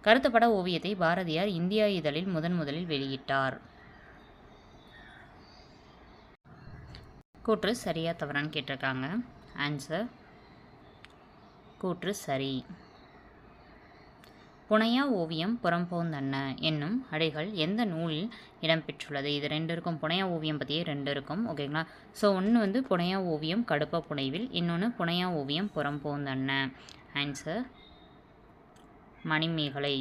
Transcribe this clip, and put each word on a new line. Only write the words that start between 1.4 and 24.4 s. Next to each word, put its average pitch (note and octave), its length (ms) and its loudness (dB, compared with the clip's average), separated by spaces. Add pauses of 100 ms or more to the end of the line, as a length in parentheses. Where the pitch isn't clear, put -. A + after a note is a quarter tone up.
இந்தியா G3 380 2
இதழில் E3+ 480 0
முதன் E3+ 240 0
முதலில் D#3+ 320 -2
வெளியிட்டார். C3+ 680 0 (3750)
கூற்று G#3+ 340 2
சரியா E3 360 -2
தவறான்னு D3 440 -2
கேட்டிருக்காங்க. C3 500 -2 (520)
ஆன்சர், D3 480 -2 (1700)
கூற்று F#3 380 -2
சரி. C3+ 400 -2 (2250)
புனையா A3+ 320 6 (180)
ஓவியம் E3+ 440 0
புறம்போந்தன்ன E3+ 720 0 (340)
என்னும் D#3+ 420 -2
அடிகள் D#3 400 0
எந்த G3+ 340 0
நூலில் E3 440 -2 (320)
இடம்பெற்றுள்ளது? D3+ 760 -2
இது C#3+ 100 -2
ரெண்டு D#3 260 0
இருக்கும். E3+ 280 -4
புனையா F3+ 340 0
ஓவியம் D#3 260 -2
பத்தியே D#3+ 220 -2
ரெண்டு C#3+ 280 -2
இருக்கும். D3 380 -4
ஓகேங்களா? D3 340 -2 (300)
So G3 280 4
ஒண்ணு A3+ 240 6
வந்து G3+ 240 2
புனையா F3+ 280 2 (160)
ஓவியம் D#3+ 320 0
கடுப்ப D3+ 440 0
புனைவில், D3 420 -2